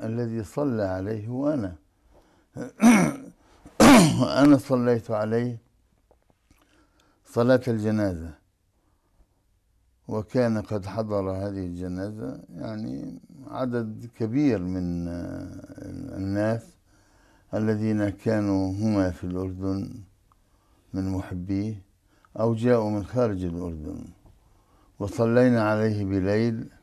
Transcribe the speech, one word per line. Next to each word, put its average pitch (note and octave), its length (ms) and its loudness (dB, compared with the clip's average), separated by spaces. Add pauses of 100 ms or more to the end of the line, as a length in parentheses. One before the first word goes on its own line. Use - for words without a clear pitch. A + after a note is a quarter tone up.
الذي A2+ 400 -4
صلى A#2+ 400 -2
عليه G2 440 -4
هو C3+ 260 -2
أنا. G2 220 -6 (800)
<clears throat> F#3 1700 4
وأنا C#3 360 6
صليت A#2+ 540 2
عليه A2+ 460 0 (1700)
صلاة B2 420 4
الجنازة، G#2 680 0 (1700)
وكان A2 540 0
قد G2 240 -6
حضر G2+ 460 -4
هذه G2 340 -6
الجنازة، F#2 760 -8 (140)
يعني، A#2+ 640 -10 (280)
عدد A#2 680 -6
كبير A#2+ 420 0
من، F2 480 -4
آه، F2 1120 -12
الناس G#2 460 -2 (880)
الذين G#2+ 560 0
كانوا G2 600 0
هما G2+ 400 2
في F2 120 -12
الأردن F#2+ 680 -4 (1000)
من F#2+ 160 -2
محبيه F#2+ 720 -4 (580)
أو A2+ 160 2
جاءوا A2+ 340 2
من G#2 160 -2
خارج G#2+ 380 -2
الأردن، E2+ 640 -8 (920)
وصلينا A#2 680 4
عليه G#2+ 360 0
بليل، G#2 640 0 (140)